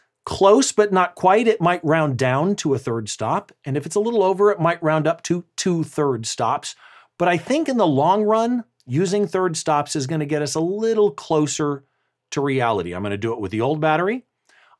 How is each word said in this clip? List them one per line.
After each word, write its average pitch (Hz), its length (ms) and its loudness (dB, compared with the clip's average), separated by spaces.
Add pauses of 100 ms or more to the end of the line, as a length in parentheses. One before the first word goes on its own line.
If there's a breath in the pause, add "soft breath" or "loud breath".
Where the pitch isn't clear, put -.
(260)
close 208 440 4
but 208 220 2
not 185 220 2
quite, 214 340 4
it 208 140 0
might 175 220 0
round 151 340 0
down 135 360 0
to 147 200 -2
a 123 40 0
third 113 300 -6
stop, 156 440 -4 (120)
and 135 120 -4
if 147 100 -4
it's 165 100 -8
a 208 40 2
little 220 220 0
over, 190 280 4
it 196 100 0
might 170 220 0
round 156 240 2
up 165 160 -2
to 175 220 -2 (120)
two 170 260 0
third 135 440 -2
stops. - 500 -4 (420 soft breath)
But 180 100 2
I 175 100 2
think 294 300 -2
in 254 100 -2
the 196 80 2
long 165 380 2
run, 226 400 0 (220)
using 185 400 0
third 185 300 -2
stops 147 400 -2
is 135 100 -4
gonna 156 200 -4
get 147 160 -2
us 143 120 -4
a 160 60 -2
little 208 500 0
closer 151 720 -2 (480)
to 143 80 -4
reality. 117 520 0
I'm 90 100 -6
gonna 101 140 -4
do 113 160 -4
it 117 80 -8
with 95 100 -6
the 107 120 -2
old 151 180 0
battery. 175 440 0 (560 soft breath)